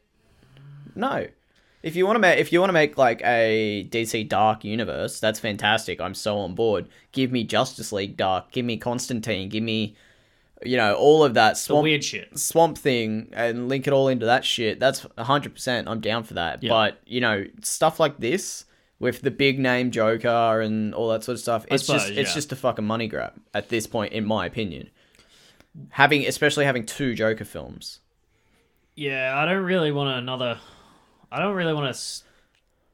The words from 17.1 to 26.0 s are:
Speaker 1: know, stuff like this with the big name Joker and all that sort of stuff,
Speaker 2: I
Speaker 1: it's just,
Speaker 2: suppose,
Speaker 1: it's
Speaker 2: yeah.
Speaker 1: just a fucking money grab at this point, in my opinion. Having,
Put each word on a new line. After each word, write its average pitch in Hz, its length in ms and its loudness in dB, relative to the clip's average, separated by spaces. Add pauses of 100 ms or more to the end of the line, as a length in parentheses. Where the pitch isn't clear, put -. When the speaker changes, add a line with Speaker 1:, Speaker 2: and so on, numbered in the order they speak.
Speaker 1:
know, 107 240 0 (180)
stuff - 380 0
like 147 180 0
this - 460 -4 (340)
with 123 220 -2
the 131 100 0
big 135 300 2
name 127 320 2
Joker 113 720 2
and 107 320 -2
all 113 160 -2
that 110 140 -2
sort 123 100 -6
of 110 60 -8
stuff, 117 300 -2
Speaker 2:
I 135 40 2
Speaker 1:
it's 135 120 -2
just, 120 200 0
Speaker 2:
suppose, 104 120 -4
Speaker 1:
it's 113 120 -2
Speaker 2:
yeah. 85 40 -2
Speaker 1:
just 143 180 -6
a 131 40 -6
fucking 113 300 -2
money 113 200 -2
grab 62 280 -8 (200)
at 104 140 -6
this 113 180 -2
point, 107 280 -4
in 110 100 -4
my 101 220 -2
opinion. 85 420 -8 (1000)
Having, 139 360 4